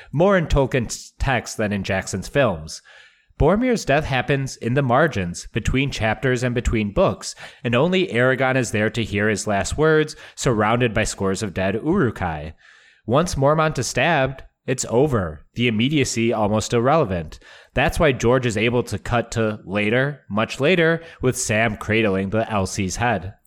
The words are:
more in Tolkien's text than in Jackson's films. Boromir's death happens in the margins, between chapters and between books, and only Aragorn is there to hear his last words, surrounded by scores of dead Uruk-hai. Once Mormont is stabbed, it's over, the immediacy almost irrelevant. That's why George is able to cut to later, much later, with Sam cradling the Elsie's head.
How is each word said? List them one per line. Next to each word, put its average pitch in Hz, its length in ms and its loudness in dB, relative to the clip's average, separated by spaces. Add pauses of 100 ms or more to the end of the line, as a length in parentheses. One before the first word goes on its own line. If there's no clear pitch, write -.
(120)
more 185 260 4
in 160 100 0
Tolkien's - 680 0
text - 380 -2
than 104 160 -2
in 98 120 -2
Jackson's 95 440 -4
films. 92 540 -2 (580)
Boromir's 214 460 2
death 147 200 2
happens 135 520 -2
in 117 160 -2
the 143 80 2
margins, 120 720 0
between 127 380 0
chapters 117 520 -2
and 120 120 -2
between 110 360 0
books, 156 440 0 (280)
and 120 120 0
only 175 320 2
Aragorn 127 500 2
is 120 140 -2
there 107 180 0
to 110 140 -4
hear 101 260 0
his 104 180 -2
last 98 300 -2
words, 156 380 2 (200)
surrounded 113 580 2
by 107 120 0
scores 95 380 -2
of 95 100 -6
dead 98 220 -2
Uruk-hai. 98 800 -2 (500)
Once 156 300 0
Mormont 156 420 2
is 127 100 -4
stabbed, 135 540 0 (240)
it's 131 240 -4
over, 113 640 0
the 120 140 0
immediacy 117 680 2
almost 107 400 0
irrelevant. 117 680 0 (360)
That's 139 240 0
why 156 120 4
George 127 360 2
is 104 100 -2
able 120 260 2
to 107 140 -6
cut 117 360 -2
to 107 320 -2
later, 110 640 0
much 107 300 -2
later, 165 440 2 (180)
with 127 160 0
Sam 110 400 0
cradling 98 540 0
the 110 200 -2
Elsie's 95 440 -2
head. 101 380 -2 (140)